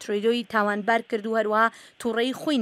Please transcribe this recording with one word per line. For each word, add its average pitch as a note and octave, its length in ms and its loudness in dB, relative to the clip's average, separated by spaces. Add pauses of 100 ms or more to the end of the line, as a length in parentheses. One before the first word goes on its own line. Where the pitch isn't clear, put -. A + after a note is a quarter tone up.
ترۆیدۆی A3+ 500 0
تاوانبار G#3 560 0
کرد G#3 180 -4
و A3 120 0
هەروەها G#3+ 280 2 (320)
تووڕەی A#3 400 0
خۆی D4 220 0